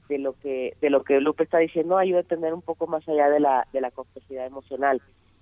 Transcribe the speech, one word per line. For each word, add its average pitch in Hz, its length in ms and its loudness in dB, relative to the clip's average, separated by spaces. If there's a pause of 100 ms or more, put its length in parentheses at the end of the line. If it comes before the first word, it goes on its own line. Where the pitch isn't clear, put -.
de 143 100 -4
lo 135 220 -6
que, 131 420 -6
de 147 80 2
lo 135 140 4
que 139 160 4
Lupe 151 240 0
está 170 140 0
diciendo, 165 380 0
ayuda 185 220 2
a 175 40 4
entender 165 300 -4
un 175 80 -8
poco 165 260 -6
más 160 220 -6
allá 147 220 4
de 147 100 4
la, 131 320 2
de 135 80 -4
la 127 100 -4
complejidad 131 560 -14
emocional. 135 540 -2 (420)